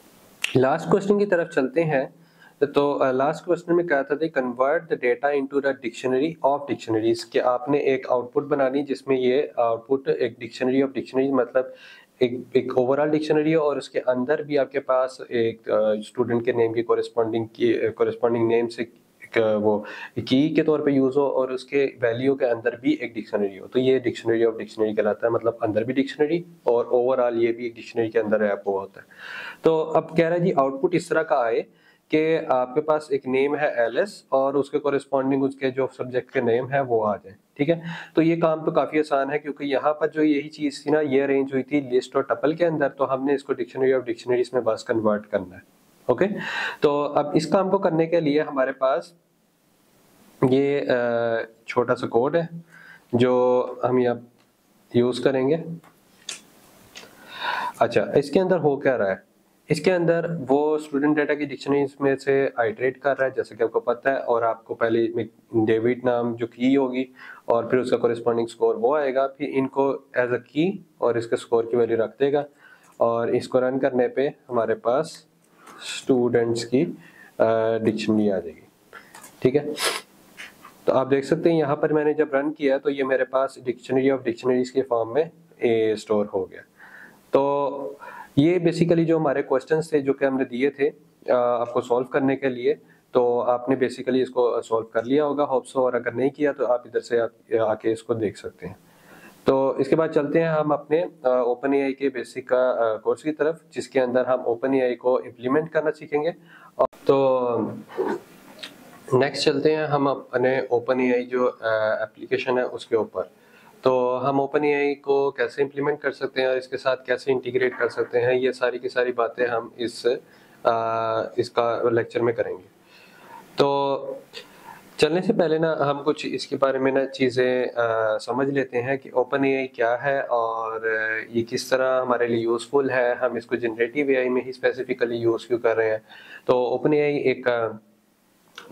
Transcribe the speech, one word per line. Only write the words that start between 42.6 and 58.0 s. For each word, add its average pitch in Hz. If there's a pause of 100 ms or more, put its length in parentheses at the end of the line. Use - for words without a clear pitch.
अंदर, 147
तो 135
हमने 135
इसको 135
dictionary 131
of 123
dictionaries 123
में 120
बस 110
convert 107
करना 95
है। 101 (480)
ओके, 127 (560)
तो 147
अब 143
इस 160
काम 190
को 196
करने 165
के 165
लिए 147
हमारे 135
पास 135 (1300)
ये, 139
अ, 117 (200)
छोटा 123
सा 123
code 135
है, 165 (640)
जो 123 (220)
हम 123
यहाँ 120 (680)
यूज़ 123
करेंगे। 139 (2250)
अच्छा, 113